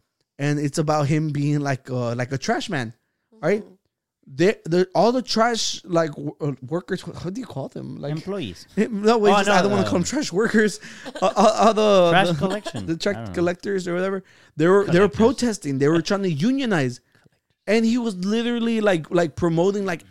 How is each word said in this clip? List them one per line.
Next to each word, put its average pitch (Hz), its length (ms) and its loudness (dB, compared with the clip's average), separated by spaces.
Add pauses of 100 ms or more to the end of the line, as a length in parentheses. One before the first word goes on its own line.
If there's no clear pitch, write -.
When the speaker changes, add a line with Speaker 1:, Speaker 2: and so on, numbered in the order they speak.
(380)
Speaker 1:
and 147 220 -2
it's 143 180 -4
about 151 300 0
him 156 240 0
being, 147 300 0
like, 139 280 -4
uh, 120 260 -4
like, 120 160 -6
a 135 60 -4
trash 233 320 -4
man, 123 240 -6 (480)
right? 196 220 0
Speaker 2:
Mm-hmm. 185 100 -20 (580)
Speaker 1:
They, 170 340 2
the, 175 280 0
all 196 180 4
the 254 120 0
trash, 226 600 -2
like, 165 260 -2
w-, 147 280 -10
uh, 147 120 -4 (160)
workers, 175 340 -6
wh-, - 220 -14
how 180 80 -8
do 220 100 -10
you 233 60 -12
call 135 220 -10
them? 135 260 -12
Like, 147 160 -8
Speaker 3:
Employees. 156 600 -8
Speaker 1:
<laughs> - 60 -12
No, 214 400 2
wait, 208 140 4
Speaker 3:
Oh, 202 60 6
Speaker 1:
just, 196 100 2
Speaker 3:
no, 202 80 4
Speaker 1:
I 185 80 4
don't 202 80 2
wanna 196 120 2
Speaker 3:
no. - 60 -2
Speaker 1:
call - 100 0
them 175 40 0
trash 277 280 -4
workers. 214 480 0 (200)
Speaker 2:
<laughs> - 220 -12
Speaker 1:
Uh, 185 140 2
uh, 214 200 6
uh, 208 180 4
the, 202 380 4
Speaker 3:
Trash 175 160 4
Speaker 1:
the, 170 80 0
Speaker 3:
collection. 185 500 -4
Speaker 1:
<laughs> 160 60 -4
the 165 60 -4
trash 202 180 -2
Speaker 3:
I 113 40 -6
don't 113 100 -8
know. - 40 -10
Speaker 1:
collectors 180 540 -2
or 175 80 -4
whatever. 190 280 -4 (320)
They 151 120 2
were, 196 160 6
they 175 160 2
were 202 80 6
Speaker 3:
Collectors. - 100 -4
Speaker 1:
protesting. 214 640 0
They 139 80 4
were 165 160 4
trying 196 200 -2
to 185 80 0
unionize, 175 680 0 (640)
and 226 180 2
he 226 140 2
was 226 260 -2
literally, 233 580 0
like, 185 280 0
like, 170 260 0
promoting, 180 520 0
like, 170 240 -8